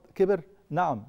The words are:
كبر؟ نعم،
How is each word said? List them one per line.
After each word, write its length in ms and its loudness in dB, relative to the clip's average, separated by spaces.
كبر؟ 260 2
نعم، 400 -2